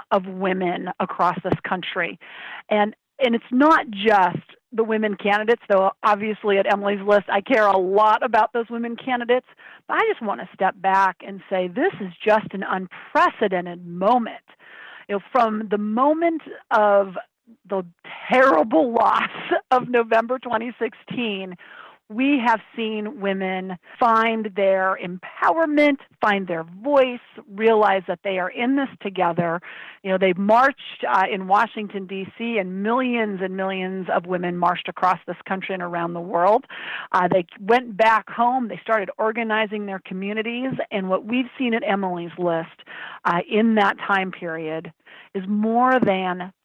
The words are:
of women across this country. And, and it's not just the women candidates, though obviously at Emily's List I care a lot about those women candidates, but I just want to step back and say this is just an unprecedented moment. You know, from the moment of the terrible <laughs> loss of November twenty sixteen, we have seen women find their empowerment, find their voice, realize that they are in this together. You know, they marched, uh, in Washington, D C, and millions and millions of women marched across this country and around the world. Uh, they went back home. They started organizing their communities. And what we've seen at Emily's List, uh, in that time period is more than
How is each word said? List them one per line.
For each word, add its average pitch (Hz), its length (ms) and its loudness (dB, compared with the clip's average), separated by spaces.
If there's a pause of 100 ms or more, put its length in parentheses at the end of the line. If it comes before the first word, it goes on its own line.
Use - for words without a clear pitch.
(120)
of 196 160 0
women 185 640 -4 (100)
across 180 440 0
this 185 240 -2
country. 180 520 -6 (500)
And, 208 260 2 (240)
and 247 140 2
it's 226 180 0
not 294 380 4
just 196 480 2 (340)
the 226 120 0
women 214 320 0
candidates, 214 540 0
though 196 220 4 (120)
obviously 208 560 0
at 196 120 2
Emily's 202 300 -2
List 202 280 4
I 196 120 0
care 220 240 2
a 196 120 4
lot 214 440 4
about 220 320 2
those 233 160 -4
women 233 260 -6
candidates, 247 520 -2 (400)
but - 100 -4
I 381 40 2 (100)
just - 100 -4
want 185 200 -6
to - 120 -14
step 190 260 0
back 190 460 2
and 196 240 -14
say 185 180 -2
this 262 320 -2
is 185 120 -8 (120)
just 214 300 2
an 190 100 -6
unprecedented 185 1200 -2
moment. 202 560 0 (640)
You 202 80 -4
know, 190 60 -2 (100)
from 220 400 0
the 208 80 0
moment 294 600 0 (280)
of 202 460 4 (520)
the 190 160 -4 (460)
terrible 262 600 4
<laughs> 226 80 0
loss 208 320 2 (400)
of 247 180 2
November 233 480 2
twenty 233 400 -6
sixteen, 208 800 -6 (540)
we 262 360 2
have 226 160 2 (120)
seen 214 460 -6
women 190 580 -4 (220)
find 226 560 2
their 190 480 2
empowerment, 294 960 0 (240)
find 196 260 0
their 165 160 -4
voice, 247 560 0 (340)
realize 208 540 4
that 180 160 -4
they 190 160 -2
are 180 100 -2
in 254 280 0
this 277 100 0 (140)
together. 175 580 0 (440)
You 190 80 -2
know, 190 60 2
they 185 140 4
marched, 220 760 2
uh, 190 240 2
in 190 200 -6
Washington, 202 580 0
D 190 180 -8 (120)
C, 233 220 -2
and 185 220 -4
millions 226 640 0
and 190 140 -6
millions 190 520 -4
of 185 160 0
women 175 320 -2
marched 175 300 0
across 180 400 0
this 175 80 -8 (100)
country 190 280 -6
and 180 100 -6
around 170 300 -4
the 170 80 -8
world. 190 420 2 (480)
Uh, 180 160 2
they 180 180 2 (140)
went 226 380 0
back 220 320 4
home. 240 400 0
They 170 120 -10
started 214 360 0
organizing 220 680 -2
their 190 140 -8
communities. 220 720 -6 (200)
And 190 180 -4
what 185 160 -2
we've 247 320 -2
seen 240 160 0
at 233 120 -2
Emily's 185 520 -4
List, 165 460 -4 (420)
uh, 175 140 0 (120)
in 220 240 4
that 196 220 2
time 190 340 -2
period 160 640 -10 (420)
is 190 100 -6
more 226 540 2
than 185 540 -2 (120)